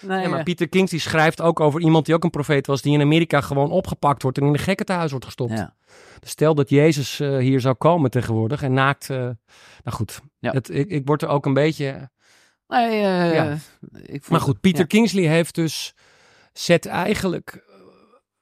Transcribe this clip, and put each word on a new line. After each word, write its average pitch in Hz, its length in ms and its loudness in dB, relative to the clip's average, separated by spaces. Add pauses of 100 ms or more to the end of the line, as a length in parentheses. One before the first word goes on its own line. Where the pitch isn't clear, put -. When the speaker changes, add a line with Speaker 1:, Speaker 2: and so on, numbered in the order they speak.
Speaker 1:
soort 196 100 -10
Speaker 2:
Nee, 190 100 -2
Speaker 1:
Ja, 175 80 -2
maar 147 80 -2
Speaker 2:
ja. 156 60 -4
Speaker 1:
Peter 165 260 -2
Kingsley 185 300 0
schrijft 160 420 0
ook 165 180 0
over 151 220 2
iemand 160 240 4
die 156 100 2
ook 165 80 0
een 175 60 2
profeet 143 380 0
was, 139 140 0
die 143 120 2
in 147 80 4
Amerika 151 400 4
gewoon 139 300 -2
opgepakt - 500 -2
wordt - 160 -2
en 143 80 0
in 143 80 2
een 143 60 0
gekkentehuis 185 520 -4
wordt 131 140 -8
gestopt. 120 260 -6
Speaker 2:
Ja. 110 240 -6 (440)
Speaker 1:
Dus - 100 -18
stel 156 260 2
dat 143 140 0
Jezus, 143 500 2
eh, 139 180 -2
hier 131 220 2
zou 123 160 0
komen 156 360 2
tegenwoordig 113 520 -2
en 131 100 0
naakt, 135 360 0
eh, 135 80 -4
nou 123 180 -6 (640)
goed, - 240 -10 (180)
Speaker 2:
Ja. 123 120 -4
Speaker 1:
het, 131 180 -2
ik, 156 200 -2
ik 143 180 -4
word 147 140 0
er 160 60 -4
ook 143 180 -2
een 139 80 0
beetje 135 560 -2 (580)
Speaker 2:
Nee, 233 340 0
eh, 180 320 2
Speaker 1:
Ja. 156 240 0 (440)
Speaker 2:
ik - 220 -14
voel 170 140 2
Speaker 1:
Maar - 100 0
goed, 135 140 0
Peter 175 180 4
Speaker 2:
ja. 180 60 2
Speaker 1:
Kingsley 202 420 2
heeft 165 280 0
dus, - 380 -4 (600)
zet - 320 0
eigenlijk, 185 840 -4
eh, - 60 -20 (680)